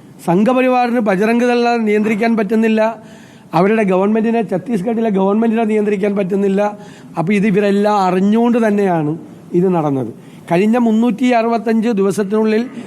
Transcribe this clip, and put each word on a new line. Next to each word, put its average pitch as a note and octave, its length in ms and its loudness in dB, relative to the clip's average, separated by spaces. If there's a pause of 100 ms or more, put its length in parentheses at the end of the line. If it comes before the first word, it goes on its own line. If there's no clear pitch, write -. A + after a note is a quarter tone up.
(260)
സംഘപരിവാറിന് B3 760 2
ബജറംഗ് G#3+ 460 0
ദളിനെ A#3+ 320 0
നിയന്ത്രിക്കാൻ G#3+ 600 0
പറ്റുന്നില്ല, A3 580 0 (580)
അവരുടെ G#3 300 2
ഗവൺമെന്റിനെ, G#3+ 580 0 (100)
ഛത്തീസ്ഗഡിലെ A3+ 580 -2
ഗവൺമെന്റിനെ G#3+ 540 0
നിയന്ത്രിക്കാൻ G#3 520 0
പറ്റുന്നില്ല. G3+ 640 0 (400)
അപ്പോൾ E3 160 0
ഇത് G3+ 140 2
ഇവരെല്ലാം G3+ 500 2
അറിഞ്ഞുകൊണ്ട് G#3+ 680 2
തന്നെയാണ് F3 500 0 (360)
ഇത് F3+ 220 2
നടന്നത്. C3+ 360 -2 (400)
കഴിഞ്ഞ G#3+ 260 2
മുന്നൂറ്റി A#3 480 0
അറുപത്തഞ്ച് A3+ 640 0
ദിവസത്തിനുള്ളിൽ G#3+ 760 0 (220)